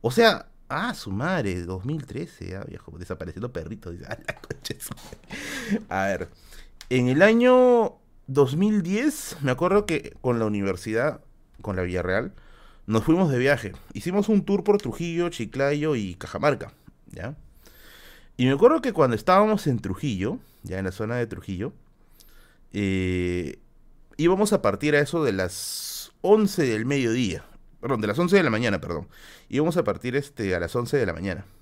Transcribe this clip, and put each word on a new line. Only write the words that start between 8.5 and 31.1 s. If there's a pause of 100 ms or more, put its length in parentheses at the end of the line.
mil
diez,
me
acuerdo
que
con
la
universidad, (400)
con
la
Villarreal, (540)
nos
fuimos
de
viaje. (200)
Hicimos
un
tour
por
Trujillo,
Chiclayo
y
Cajamarca, (340)
¿ya? (1000)
Y
me
acuerdo
que
cuando
estábamos
en
Trujillo, (240)
ya
en
la
zona
de
Trujillo, (1000)
eh, (580)
íbamos
a
partir
a
eso
de
las (100)
once
del
mediodía. (340)
Perdón,
de
las
once
de
la
mañana,
perdón. (400)
Íbamos
a
partir,
este,
a
las
once
de
la